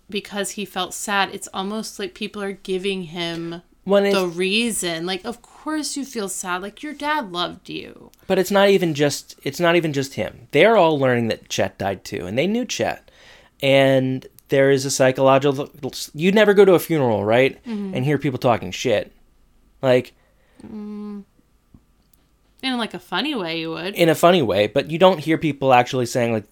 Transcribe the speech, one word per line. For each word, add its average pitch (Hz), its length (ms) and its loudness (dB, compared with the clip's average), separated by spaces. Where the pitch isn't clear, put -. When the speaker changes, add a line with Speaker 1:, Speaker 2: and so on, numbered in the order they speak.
Speaker 1:
because 196 420 -8
he 208 120 -8
felt 185 300 -8
sad, 196 380 -4
it's - 220 -14
almost 214 440 -8
like 196 160 -10
people 208 280 -10
are 196 100 -6
giving 190 520 -6
him 170 580 -8
Speaker 2:
When 202 220 2
it 202 60 2
Speaker 1:
the 190 160 0
reason. 185 800 -2
Like, 185 180 -6
"Of 233 180 -12
course 302 540 -8
you 277 80 -6
feel 220 240 -8
sad. 185 340 -8
Like, 202 200 -14
your 302 120 -12
dad 285 380 -4
loved 175 360 -8
you." - 440 -16
Speaker 2:
But 190 100 2
it's 185 140 0
not 196 160 6
even 180 260 4
just, 143 480 0
it's 139 180 -6
not 170 140 4
even 165 180 2
just 135 220 -4
him. - 380 -6
They're 196 240 6
all 160 220 4
learning 123 300 2
that - 200 -6
Chet - 280 -2
died 98 280 -4
too, - 220 -8
and 101 120 -4
they 151 80 0
knew 226 180 -2
Chet. - 460 -6
And 135 640 2
there 135 220 4
is 135 140 2
a 139 60 -4
psychological, 135 800 2
you 165 160 2
never 208 240 6
go 196 100 8
to 190 100 8
a 160 40 4
funeral, 123 460 0
right? 123 400 2
Speaker 1:
Mm-hmm. 202 300 -8
Speaker 2:
And 131 100 -4
hear 143 140 0
people 139 200 -4
talking 101 320 0
shit. 104 400 -2
Like 127 340 2
Speaker 1:
Mm. 208 600 -14
In, 262 160 -4
like, 214 160 -6
a 180 60 -12
funny 262 340 -4
way, 170 240 -4
you 160 120 -6
would. 165 260 -8
Speaker 2:
In 175 120 4
a 160 60 4
funny 175 280 4
way, 104 260 2
but 139 200 -4
you 156 100 -6
don't 185 200 6
hear 156 180 0
people 139 360 0
actually 123 340 2
saying, 117 260 -2
like, 107 200 -2